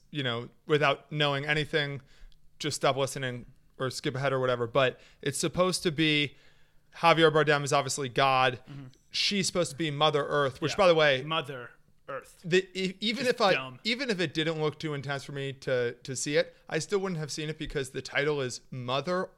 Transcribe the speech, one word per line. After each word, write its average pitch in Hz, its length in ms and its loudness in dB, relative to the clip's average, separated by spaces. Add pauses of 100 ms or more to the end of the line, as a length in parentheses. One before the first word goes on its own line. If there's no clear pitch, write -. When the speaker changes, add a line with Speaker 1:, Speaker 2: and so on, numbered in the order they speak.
(120)
Speaker 1:
you 147 120 -6
know, 120 260 -4 (180)
without 147 460 2
knowing 143 320 0
anything, 147 560 -2 (580)
just 147 160 -4
stop 139 220 2
listening 131 480 -4 (340)
or 131 100 -2
skip 131 260 -6
ahead 135 180 0
or 131 80 0
whatever. 123 260 0
But 127 320 2 (220)
it's 143 160 -4
supposed 175 460 0
to 170 100 0
be 151 420 0 (640)
Javier 160 320 6
Bardem 147 320 4
is 139 100 -2
obviously 135 360 0
God. 131 500 2 (120)
Speaker 2:
Mm-hmm. 139 120 -16 (280)
Speaker 1:
She's - 360 0
supposed 170 240 0
to 135 60 -14
be 160 140 -2
Mother 147 340 2
Earth, 143 360 0
which, 143 120 -2
Speaker 2:
Yeah. - 40 -4
Speaker 1:
by 196 100 6
the 170 80 8
way, 143 300 4
Speaker 2:
Mother 143 460 -6 (360)
Earth. 135 360 -12
Speaker 1:
the, 185 300 2
e-, 185 280 -4
even 233 240 -2
Speaker 2:
Just 240 100 2
Speaker 1:
if 240 60 -2
I, 196 120 6
Speaker 2:
dumb. 131 300 -4
Speaker 1:
even 240 260 -2
if 185 100 0
it 160 140 -2
didn't 156 280 -2
look 151 180 -2
too 156 140 -6
intense 139 300 -6
for - 80 -14
me 139 220 -6
to, 123 400 -2 (100)
to 135 120 -8
see 147 220 -2
it, 175 180 0 (140)
I 165 100 -2
still 196 200 -2
wouldn't 185 200 -4
have 151 120 -8
seen 151 180 -6
it 151 80 -8
because 147 320 -6
the 135 120 -8
title 143 400 -2
is 127 200 -6 (100)
Mother, 135 680 -4